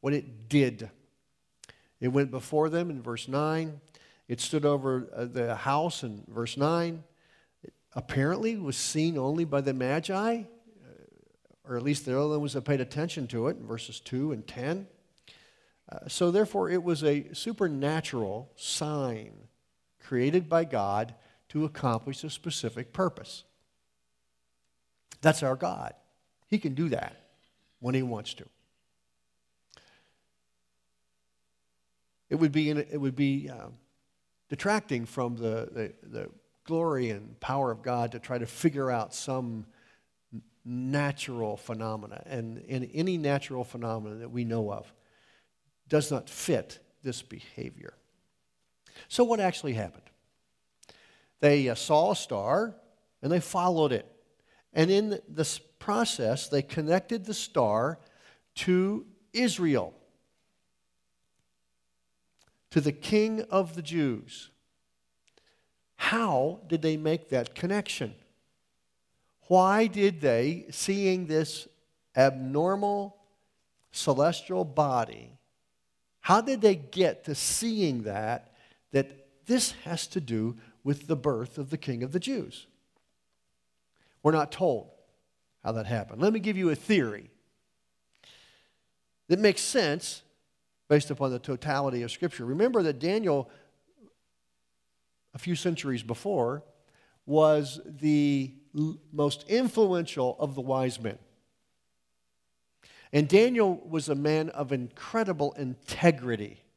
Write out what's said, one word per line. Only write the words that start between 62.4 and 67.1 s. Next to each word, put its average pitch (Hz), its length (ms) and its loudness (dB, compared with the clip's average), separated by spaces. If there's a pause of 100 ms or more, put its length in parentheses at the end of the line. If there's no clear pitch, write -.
to 156 120 4
the 143 100 2
King 214 520 0
of 185 300 0
the 175 60 -10
Jews. 147 720 -4 (1500)
How 175 720 0
did 160 140 0
they 156 160 2
make 156 320 -2